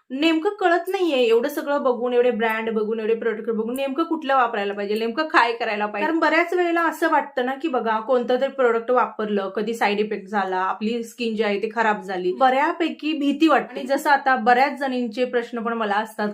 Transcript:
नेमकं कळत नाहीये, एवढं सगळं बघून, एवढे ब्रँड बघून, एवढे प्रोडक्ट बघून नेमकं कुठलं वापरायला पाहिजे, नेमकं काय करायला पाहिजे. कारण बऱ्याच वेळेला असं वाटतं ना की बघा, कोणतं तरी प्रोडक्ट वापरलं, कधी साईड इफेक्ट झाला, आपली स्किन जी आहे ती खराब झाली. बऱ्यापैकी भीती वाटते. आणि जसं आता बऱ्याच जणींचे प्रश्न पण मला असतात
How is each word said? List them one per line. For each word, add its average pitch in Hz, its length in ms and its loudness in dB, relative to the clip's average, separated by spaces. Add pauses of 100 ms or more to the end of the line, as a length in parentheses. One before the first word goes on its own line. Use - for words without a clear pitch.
नेमकं 320 400 2
कळत 359 380 0
नाहीये, 359 300 0
एवढं 240 300 4
सगळं 285 340 -2
बघून, 247 300 0
एवढे 247 180 4
ब्रँड 220 400 0
बघून, 220 300 -2
एवढे 220 140 0
प्रोडक्ट 220 360 -4
बघून 226 260 -2
नेमकं 277 260 -2
कुठलं 294 340 0
वापरायला 233 360 0
पाहिजे, 202 220 -4
नेमकं 233 320 -2
काय 247 260 2
करायला 214 340 -2
पाहिजे. 208 200 -4
कारण 330 120 0
बऱ्याच 330 360 2
वेळेला 339 280 0
असं 320 280 0
वाटतं 262 360 0
ना 262 80 -2
की 277 140 -6
बघा, 226 320 0
कोणतं 247 400 0
तरी 269 100 0
प्रोडक्ट 233 400 0
वापरलं, 214 580 0
कधी 214 260 -4
साईड 208 260 0
इफेक्ट 202 280 -4
झाला, 190 280 -2
आपली 214 460 -2
स्किन 226 340 -4
जी 214 60 -2
आहे 202 200 0
ती 220 120 -4
खराब 214 280 0
झाली. 185 300 -2
बऱ्यापैकी 294 800 2
भीती 285 360 2
वाटते. 254 320 2
आणि 247 80 -8
जसं 269 220 0
आता 277 260 4
बऱ्याच 247 420 4
जणींचे 247 460 -2
प्रश्न 240 360 -2
पण 233 120 -4
मला 220 220 -2
असतात 214 400 -2